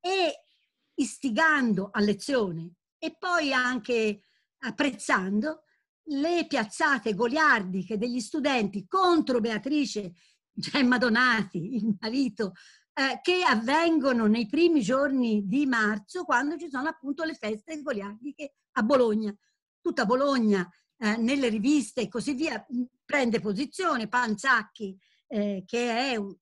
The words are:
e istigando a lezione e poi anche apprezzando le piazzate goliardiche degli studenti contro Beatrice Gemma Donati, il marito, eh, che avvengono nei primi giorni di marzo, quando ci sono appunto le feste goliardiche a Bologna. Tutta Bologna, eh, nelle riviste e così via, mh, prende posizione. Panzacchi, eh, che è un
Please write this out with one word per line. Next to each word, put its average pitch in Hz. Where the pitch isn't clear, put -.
e 359
istigando 247
a 214
lezione 202
e 320
poi 339
anche 240
apprezzando 240
le 311
piazzate 247
goliardiche 226
degli 240
studenti 247
contro 330
Beatrice 214
Gemma 247
Donati, 226
il 208
marito, 226
eh, 269
che 359
avvengono 269
nei 220
primi 320
giorni 247
di 269
marzo, 226
quando 285
ci 330
sono 269
appunto 320
le 320
feste 226
goliardiche 240
a 247
Bologna. 220
Tutta 262
Bologna, 233
eh, 214
nelle 247
riviste 233
e 196
così 262
via, 254
mh, 247
prende 240
posizione. 247
Panzacchi, 220
eh, 202
che 240
è 233
un 202